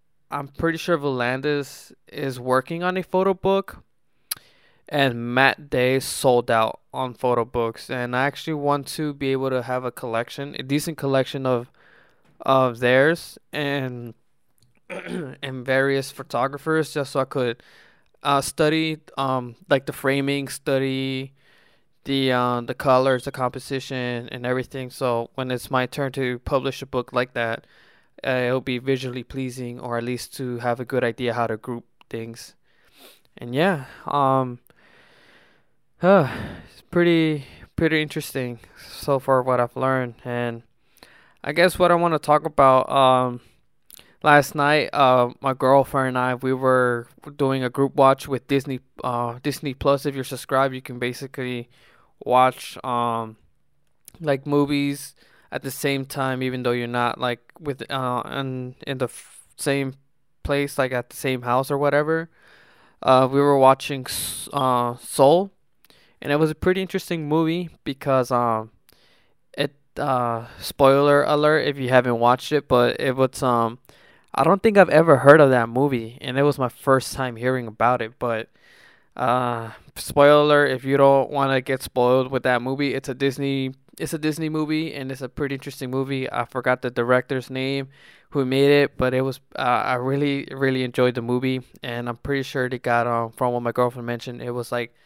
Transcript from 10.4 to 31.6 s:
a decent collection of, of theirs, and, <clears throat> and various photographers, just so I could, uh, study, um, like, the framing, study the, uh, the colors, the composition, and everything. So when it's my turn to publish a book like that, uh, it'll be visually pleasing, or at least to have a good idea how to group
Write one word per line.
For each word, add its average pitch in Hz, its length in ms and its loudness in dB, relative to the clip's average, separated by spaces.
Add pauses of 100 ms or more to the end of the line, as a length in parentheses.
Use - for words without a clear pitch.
a 139 40 -8
decent 143 340 -4
collection 135 500 -2
of, 123 240 -2 (680)
of 131 380 2
theirs, 131 600 2 (140)
and, 131 640 -6 (400)
<clears throat> - 340 -20
and 135 800 -10
various 135 440 0
photographers, 143 840 -4
just 139 180 -4
so 143 80 0
I 131 60 2
could, 123 360 -4 (600)
uh, 139 180 2
study, 156 580 0 (200)
um, 131 380 -2 (120)
like, 135 180 2
the 139 60 -8
framing, 139 560 0
study 135 840 -4 (680)
the, 135 280 0
uh, 123 300 0
the 120 120 -8
colors, 131 500 2
the 139 80 -8
composition, 127 1000 -6
and 123 160 -8
everything. 127 440 -4
So 120 440 -2
when 127 160 -6
it's 127 200 -6
my 127 160 2
turn 135 260 -4
to 127 280 -4
publish 135 420 -2
a 131 40 -14
book 127 260 -6
like 127 220 -2
that, 117 320 -4 (600)
uh, 135 40 -2
it'll 127 300 0
be 123 180 -4
visually 127 460 -4
pleasing, 127 540 -8
or 120 200 -6
at 117 60 -4
least 123 320 -8
to 123 220 -6
have 120 220 -2
a 127 40 -6
good 123 200 -2
idea 117 300 -2
how 117 120 -2
to 113 100 -4
group 120 280 -10 (240)